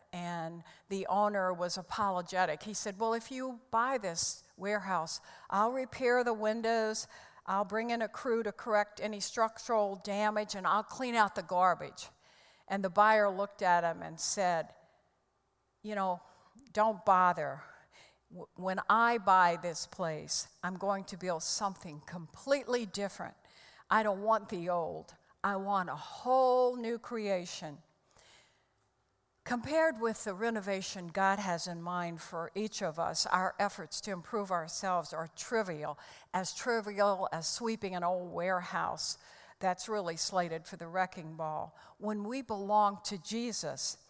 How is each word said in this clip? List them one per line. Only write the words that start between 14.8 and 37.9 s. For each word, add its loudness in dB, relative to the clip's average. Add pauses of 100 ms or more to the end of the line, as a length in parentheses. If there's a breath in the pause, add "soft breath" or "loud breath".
"You -8
know, -2 (520 loud breath)
don't 2
bother. 6 (680 loud breath)
W-, -14
when -4 (100)
I 6
buy 6
this -4
place, -4 (160)
I'm -4
going -2
to -12
build -2
something -4
completely -2
different. -6 (540 loud breath)
I 6
don't 0
want 2
the -4
old. -4 (280 soft breath)
I 0
want -2
a -6
whole 4
new -4
creation." -4 (1600 soft breath)
Compared 2
with -2
the -2
renovation -2
God 2
has -2
in -8
mind -4
for -8
each -4
of -4
us, 0
our 2
efforts -4
to -6
improve -4
ourselves -2
are -6
trivial, -4 (380 loud breath)
as -2
trivial 0
as -4
sweeping -4